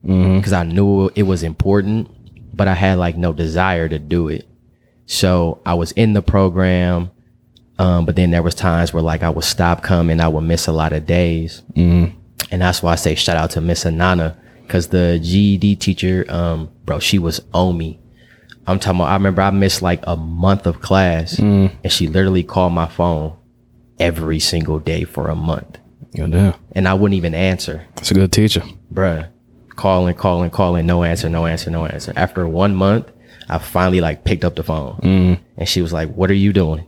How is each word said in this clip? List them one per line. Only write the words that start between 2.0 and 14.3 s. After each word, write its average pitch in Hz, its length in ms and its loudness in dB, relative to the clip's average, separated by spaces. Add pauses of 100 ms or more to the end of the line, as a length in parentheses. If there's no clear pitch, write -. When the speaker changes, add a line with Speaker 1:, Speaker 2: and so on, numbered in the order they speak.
Speaker 2:
but 101 140 0
I 95 80 2
had, 95 240 2
like, 85 180 -2
no 85 160 -2
desire 82 560 -2
to 78 80 -4
do 78 300 -2
it. 78 200 -8 (600)
So 87 580 0
I 87 80 -2
was 85 200 -2
in 110 200 2
the 101 80 2
program, 90 880 2 (720)
um, 87 260 2
but 80 100 0
then 90 160 4
there 85 120 2
was 85 120 0
times 85 380 0
where, 82 100 0
like, 80 200 -2
I 82 80 0
would 80 120 -4
stop 85 380 0
coming, 85 400 2
I 82 60 2
would 78 160 0
miss 82 240 -2
a - 40 -2
lot 80 220 0
of 78 140 -4
days. 85 560 -2 (120)
Speaker 1:
Mm-hmm. 87 400 4 (360)
Speaker 2:
And 92 100 -2
that's 90 220 0
why 85 100 2
I - 20 2
say 80 200 0
shout 87 200 -2
out 82 160 0
to 80 100 -4
Miss 85 220 -2
Anana, 85 520 0 (320)